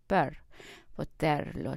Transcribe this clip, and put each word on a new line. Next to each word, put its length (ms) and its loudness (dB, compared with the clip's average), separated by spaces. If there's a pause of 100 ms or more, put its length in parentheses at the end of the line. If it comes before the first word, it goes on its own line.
per 400 2 (480)
poterlo 840 -2